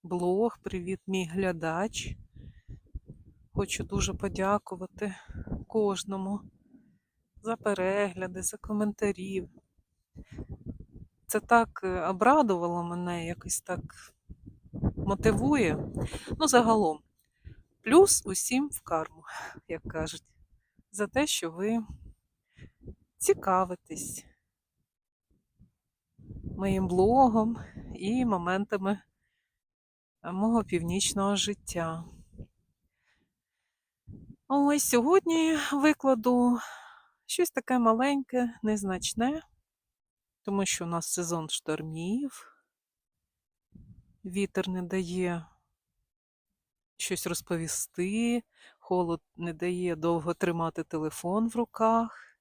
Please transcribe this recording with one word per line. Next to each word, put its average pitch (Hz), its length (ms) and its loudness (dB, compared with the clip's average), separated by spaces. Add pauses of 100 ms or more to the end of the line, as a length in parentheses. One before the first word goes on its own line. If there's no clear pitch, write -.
блог, 180 600 0
привіт, 185 440 -6
мій 190 180 0
глядач. 175 880 -2 (1400)
Хочу - 300 -4
дуже 196 300 -2
подякувати 190 1000 -4 (520)
кожному 190 720 -2 (1000)
за 226 120 -2
перегляди, 185 880 -2
за 214 140 -4
коментарі. 202 920 -2 (1800)
Це 214 120 -2
так, 233 440 2
е, 185 240 -2
обрадувало 190 760 4
мене, 175 440 -4
якось - 340 -6
так 175 180 -6 (1160)
мотивує. 202 800 2 (600)
Ну, 311 80 2
загалом, 220 520 4 (840)
плюс 339 440 8
усім 254 440 0
в - 120 -10
карму, 160 420 -4 (440)
як 165 160 -8
кажуть, - 400 -6 (680)
за 202 160 -2
те, 285 200 0
що - 240 -2
ви 208 280 0 (1400)
цікавитесь - 1080 -2 (2250)
моїм 190 300 0
блогом 220 720 4 (380)
і 240 300 0
моментами, 190 760 0 (1200)
е, 165 80 -8
мого 220 320 2
північного 190 720 0
життя. 170 720 -4 (2500)
Ось 285 360 4
сьогодні 320 720 4 (140)
викладу 247 880 4 (640)
щось - 260 0
таке 254 280 0
маленьке, 247 840 2
незначне, 214 800 0 (1000)
тому 196 240 0
що - 200 -2
у - 20 -6
нас 170 200 -2
сезон 165 420 -2
штормів, 165 1080 -4 (1700)
вітер 190 440 -4
не 185 120 -4
дає 175 640 -4 (1500)
щось - 300 -4
розповісти, 185 1160 -2 (360)
холод 170 420 -2 (140)
не 170 180 -6
дає 180 420 -2
довго 170 380 0
тримати 165 500 -2
телефон 175 640 -2
в 220 60 -8
руках. 226 840 0